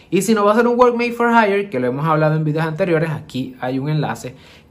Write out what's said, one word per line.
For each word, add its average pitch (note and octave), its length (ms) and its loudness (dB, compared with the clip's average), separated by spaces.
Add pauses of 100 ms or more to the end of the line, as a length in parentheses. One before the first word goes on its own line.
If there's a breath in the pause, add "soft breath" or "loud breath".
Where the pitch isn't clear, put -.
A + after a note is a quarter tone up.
Y F#3 120 2
si A3 140 0
no G#3 80 2
va G#3 80 6
a G#3+ 40 0
ser A#3 120 4
un A#3+ 100 0
work A#3+ 180 4
made A#3+ 180 -4
for A#3+ 180 0
hire, G3+ 380 2
que C3 100 -4
lo B2+ 80 0
hemos C#3 180 -4
hablado D#3 300 2
en D#3 80 -2
videos D#3 220 -2
anteriores, E3 440 -2
aquí C3 500 -8
hay C3 200 -4
un C#3 100 -4
enlace, C3 460 -4 (360 loud breath)